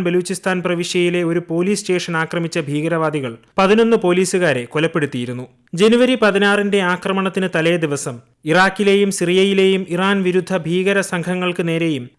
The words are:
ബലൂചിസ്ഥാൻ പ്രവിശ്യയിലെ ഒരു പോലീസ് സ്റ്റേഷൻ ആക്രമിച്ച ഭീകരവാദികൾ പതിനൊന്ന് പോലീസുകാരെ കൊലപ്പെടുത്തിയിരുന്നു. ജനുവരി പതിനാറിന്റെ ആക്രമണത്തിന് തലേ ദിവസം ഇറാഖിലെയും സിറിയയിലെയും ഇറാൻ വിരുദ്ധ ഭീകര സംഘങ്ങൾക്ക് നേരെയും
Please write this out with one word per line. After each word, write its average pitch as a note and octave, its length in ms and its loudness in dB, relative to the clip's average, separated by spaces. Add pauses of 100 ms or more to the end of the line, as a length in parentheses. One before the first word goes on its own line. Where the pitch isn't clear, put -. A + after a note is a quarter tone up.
ബലൂചിസ്ഥാൻ F3+ 580 -2
പ്രവിശ്യയിലെ F3 600 0
ഒരു E3+ 260 0
പോലീസ് F#3 320 0
സ്റ്റേഷൻ F3 360 -4
ആക്രമിച്ച E3 420 -4
ഭീകരവാദികൾ D3+ 760 -4 (240)
പതിനൊന്ന് A3 400 4
പോലീസുകാരെ F3+ 680 0
കൊലപ്പെടുത്തിയിരുന്നു. C#3 800 -4 (300)
ജനുവരി A#3+ 400 4
പതിനാറിന്റെ G3+ 640 2
ആക്രമണത്തിന് F#3 760 -2
തലേ E3 220 2
ദിവസം C#3+ 380 -4 (300)
ഇറാഖിലെയും G3 680 2
സിറിയയിലെയും F#3+ 800 2
ഇറാൻ F#3+ 340 0
വിരുദ്ധ F#3 340 0
ഭീകര F#3 440 0
സംഘങ്ങൾക്ക് F3+ 640 -4
നേരെയും E3 520 -2